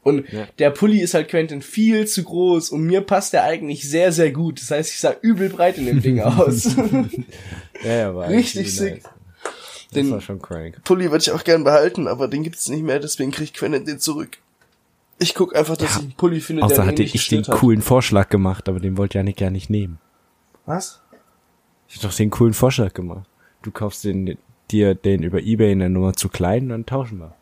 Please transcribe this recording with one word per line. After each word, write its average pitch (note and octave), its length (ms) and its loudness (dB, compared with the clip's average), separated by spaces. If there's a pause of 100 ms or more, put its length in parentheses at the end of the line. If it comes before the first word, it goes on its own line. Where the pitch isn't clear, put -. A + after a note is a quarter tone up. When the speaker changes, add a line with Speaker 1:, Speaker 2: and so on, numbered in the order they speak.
Speaker 1:
Und C#3 280 2
Speaker 2:
Ja. G#2+ 160 -8 (140)
Speaker 1:
der C#3+ 120 4
Pulli G#3 280 4
ist F3 140 -2
halt D#3 160 0
Quentin D#3 320 -2
viel G#3+ 440 2
zu F#3+ 200 -4
groß E3+ 460 2
und D#3 100 -2
mir F3 180 2
passt G3 320 0
der - 140 4
eigentlich D#3 440 -6
sehr, E3+ 220 4
sehr D#3 220 2
gut. D#3 280 -4
Das - 100 -8
heißt, D#3 220 -2
ich - 60 -10
sah C#3+ 220 2
übel G3 300 2
breit F3+ 260 2
in C3+ 80 -4
dem B2 160 2
Ding B2+ 180 2
Speaker 2:
<laughs> - 0 -
Speaker 1:
aus. A#2+ 560 2 (1040)
Speaker 2:
Ja, A2+ 120 -2
ja, G#2+ 220 0
war F2+ 120 -6
Speaker 1:
Richtig A#3 320 0
Speaker 2:
eigentlich - 160 -4
Speaker 1:
sick. G3 200 -4
Speaker 2:
nice. - 80 -20 (420)
Das - 560 -8
Speaker 1:
Den C#3 100 0
Speaker 2:
war G2+ 100 -4
schon F#2+ 200 -12
crank. E2 420 -12
Speaker 1:
Pulli F3+ 280 2
würde D#3 100 2
ich - 100 0
auch D#3 120 -4
gern E3 200 4
behalten, D3+ 440 4
aber B2+ 200 -2
den C#3 140 -4
gibt's E3 260 -8
nicht D3 140 -4
mehr, D3 180 -2
deswegen C#3+ 300 -4
kriegt D3 260 -8
Quentin C3 300 -2
den C#3+ 140 -8
zurück. D#3 400 -6 (800)
Ich F3 160 0
guck F3+ 200 0
einfach, D#3 220 2
dass D3+ 140 -2
Speaker 2:
Ja. - 60 0
Speaker 1:
ich D3+ 80 -2
einen C3 80 -12
Pulli E3+ 260 2
finde, D#3+ 220 -4
der - 40 4
Speaker 2:
Außer G#2 160 4
Speaker 1:
einen F#2 80 4
Speaker 2:
hatte G#2 140 2
Speaker 1:
ähnlichen - 160 -2
Speaker 2:
ich - 80 -2
den G#2+ 160 0
Speaker 1:
Schnitt - 100 -6
hat. G#2 60 0
Speaker 2:
coolen A2+ 240 6
Vorschlag A2 460 4
gemacht, F#2+ 380 0
aber F#2 120 -2
den F#2+ 180 -4
wollte G2+ 220 -2
Janik G2 200 -2
ja F#2+ 120 0
nicht F#2+ 180 -8
nehmen. G2 300 -2 (680)
Speaker 1:
Was? F3 340 -8 (880)
Speaker 2:
Ich - 100 -20
hab G#2 120 -6
doch F2+ 60 -6
den G#2+ 160 0
coolen A#2 240 4
Vorschlag B2 400 0
gemacht. F2+ 320 -12 (340)
Du G#2+ 80 -12
kaufst - 340 -8
den, F#2+ 360 -4 (320)
dir G2+ 240 4
den F#2+ 260 0
über F2 220 -2
eBay A2 300 2
in G2 40 2
der F#2 120 0
Nummer F#2 240 0
zu - 140 -4
klein G2+ 360 0
und C3 60 -6
dann A2+ 180 -8
tauschen B2 320 -6
wir. E2 220 -18